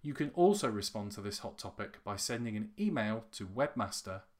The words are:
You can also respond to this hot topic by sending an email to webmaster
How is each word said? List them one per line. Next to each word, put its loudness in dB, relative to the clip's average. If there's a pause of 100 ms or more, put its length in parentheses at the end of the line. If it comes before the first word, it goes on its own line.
You -4
can 0
also 8
respond -2
to -8
this -4
hot -8
topic -8
by -2
sending -2
an -4
email 2
to -8
webmaster -2 (200)